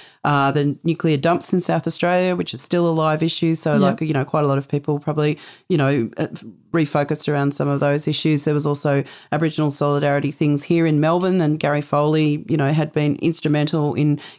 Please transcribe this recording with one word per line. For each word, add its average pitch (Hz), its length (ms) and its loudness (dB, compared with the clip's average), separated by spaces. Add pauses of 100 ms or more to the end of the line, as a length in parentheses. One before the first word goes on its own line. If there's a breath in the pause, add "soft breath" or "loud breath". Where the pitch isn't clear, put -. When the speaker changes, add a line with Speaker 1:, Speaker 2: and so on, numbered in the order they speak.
(220 loud breath)
Speaker 1:
uh, 139 300 2
the 143 320 0
nuclear 160 320 0
dumps 165 360 0
in 185 80 2
South 165 260 -2
Australia, 180 500 0
which 175 180 -6
is 123 80 -8
still 175 260 0
a 165 40 0
live 156 300 0
issue. 165 340 0
So, 160 160 -2
Speaker 2:
Yeah. 143 80 4
Speaker 1:
like, 139 220 2
you 151 100 -2
know, 147 120 0
quite 147 200 0
a - 20 2
lot 139 120 2
of 139 100 -8
people 143 320 -2
probably, 151 380 -2 (300 loud breath)
you 185 80 0
know, 135 320 2 (100)
uh, - 100 -2 (440)
refocused 147 560 0
around 143 260 0
some 143 140 -2
of 143 100 0
those 143 300 0
issues. 151 360 0
There 151 100 2
was 147 120 0
also 143 380 0 (260 loud breath)
Aboriginal 151 400 0
solidarity 143 600 0
things 147 320 0
here 170 220 2
in 156 120 2
Melbourne, 180 420 2
and 151 200 2
Gary 147 200 0
Foley, 151 680 0
you 165 80 0
know, 143 160 2
had 156 200 0
been 147 240 0
instrumental 151 760 0
in 147 240 2 (200 loud breath)